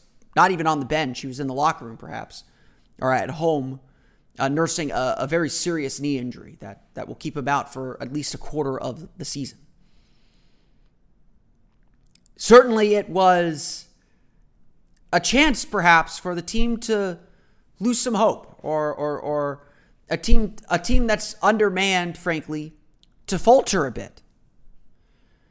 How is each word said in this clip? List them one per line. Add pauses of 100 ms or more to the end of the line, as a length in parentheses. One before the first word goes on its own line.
(360)
not
even
on
the
bench.
He
was
in
the
locker
room,
perhaps, (580)
or
at
home, (580)
uh,
nursing
a,
a
very
serious
knee
injury
that, (100)
that
will
keep
him
out
for
at
least
a
quarter
of
the
season. (2750)
Certainly,
it
was (1200)
a
chance,
perhaps,
for
the
team
to (640)
lose
some
hope,
or,
or,
or (400)
a
team, (140)
a
team
that's
undermanned,
frankly, (500)
to
falter
a
bit. (1300)